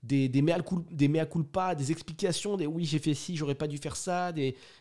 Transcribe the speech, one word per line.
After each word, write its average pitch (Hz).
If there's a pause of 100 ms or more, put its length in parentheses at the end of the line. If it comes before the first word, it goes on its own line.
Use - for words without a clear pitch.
des, 135
des 135
mea 165
cul-, 170
des 143
mea 160
culpa, 170
des 143
explications, 170
des « 165
oui, 165
j'ai 151
fait 147
ci, 175
j'aurais 147
pas 151
dû 147
faire 143
ça », 180
des, 135 (260)